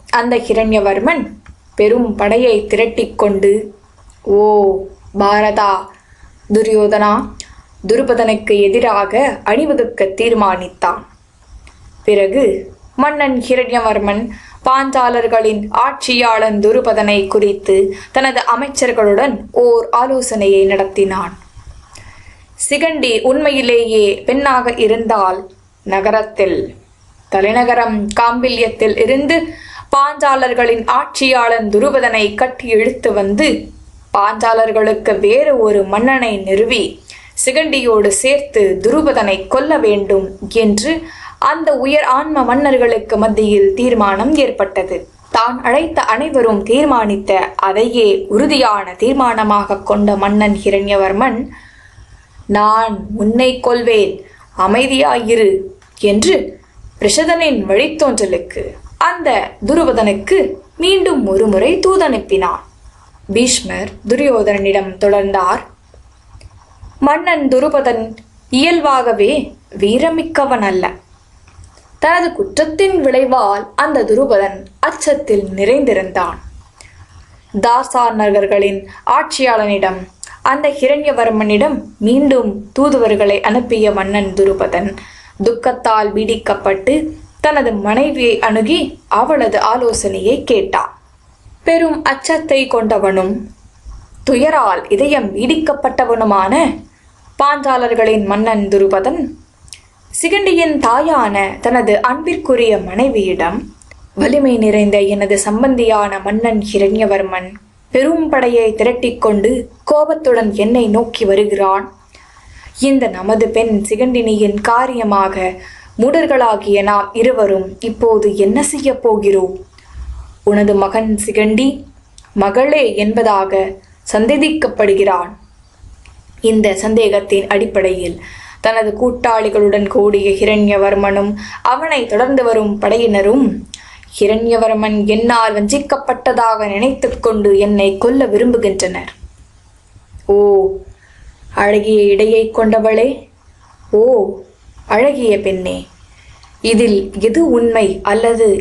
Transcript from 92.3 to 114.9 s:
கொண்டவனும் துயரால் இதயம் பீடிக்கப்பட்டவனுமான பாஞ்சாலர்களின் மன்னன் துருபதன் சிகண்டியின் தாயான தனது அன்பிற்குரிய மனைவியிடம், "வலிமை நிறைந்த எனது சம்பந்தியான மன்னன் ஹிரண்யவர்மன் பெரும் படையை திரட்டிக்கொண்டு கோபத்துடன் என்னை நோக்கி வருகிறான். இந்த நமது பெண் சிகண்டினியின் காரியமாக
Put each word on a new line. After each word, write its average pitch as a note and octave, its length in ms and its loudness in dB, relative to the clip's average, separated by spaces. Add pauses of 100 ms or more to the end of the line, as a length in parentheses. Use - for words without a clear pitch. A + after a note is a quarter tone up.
கொண்டவனும் G#3+ 760 0 (840)
துயரால் C4 640 0
இதயம் A3+ 460 0
பீடிக்கப்பட்டவனுமான A#3+ 1400 0 (640)
பாஞ்சாலர்களின் A#3+ 800 0
மன்னன் G#3 440 -2
துருபதன் G3 580 0 (960)
சிகண்டியின் E4+ 580 0
தாயான A3+ 800 0
தனது A#3 420 0
அன்பிற்குரிய B3+ 760 0
மனைவியிடம், F#3 960 -2 (400)
"வலிமை B3 440 2
நிறைந்த G#3 420 2
எனது G3+ 440 0
சம்பந்தியான G#3+ 800 0
மன்னன் G#3+ 400 -2 (100)
ஹிரண்யவர்மன் G3 800 0 (380)
பெரும் D#4 380 0
படையை A#3+ 460 2
திரட்டிக்கொண்டு A#3 880 0 (200)
கோபத்துடன் D4 680 2
என்னை A3+ 360 0
நோக்கி A3+ 360 0
வருகிறான். G3 720 0 (840)
இந்த C4 260 2
நமது G#3 420 0
பெண் A3 400 0
சிகண்டினியின் G#3+ 720 0
காரியமாக G#3 920 0 (440)